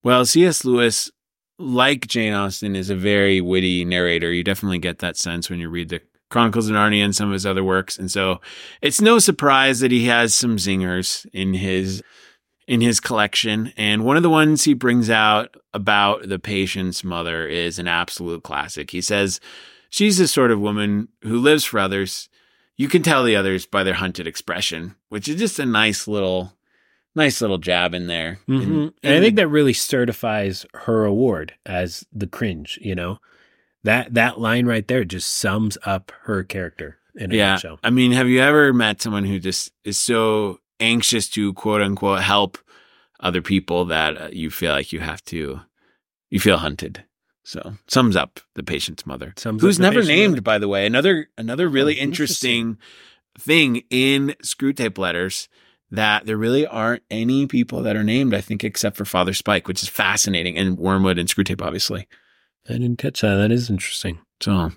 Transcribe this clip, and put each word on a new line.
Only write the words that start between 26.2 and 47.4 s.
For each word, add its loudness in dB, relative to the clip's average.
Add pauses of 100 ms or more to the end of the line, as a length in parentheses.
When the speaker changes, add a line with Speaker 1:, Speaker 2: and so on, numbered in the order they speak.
Speaker 1:
nice 2
little 0
jab 0
in -6
there. -6 (100)
Speaker 2:
Mm-hmm. 0
Speaker 1:
In, -2 (100)
Speaker 2:
And 4
I 6
Speaker 1:
in 6
Speaker 2:
think 4
Speaker 1:
the 4
Speaker 2:
that 2
really 4
certifies -2
her 0
award 0 (120)
as -6
the -6
cringe, -8
you -6
know? -6 (640)
That, 0
that 2
line 0
right 0
there 0
just -8
sums -2
up -4 (120)
her -4
character -10 (180)
in -8
a 0
Speaker 1:
Yeah. 4
Speaker 2:
nutshell. -4
Speaker 1:
I 2
mean, 4
have 2
you 6
ever 6
met 2
someone -2
who -2
just -6 (120)
is -6
so 0 (200)
anxious 0
to, -2
quote 0
unquote, 0
help 0 (600)
other -2
people 0
that, -2
uh, -14
you -8
feel -4
like -4
you -8
have -10
to, -8 (680)
you -2
feel 4
hunted? -8 (400)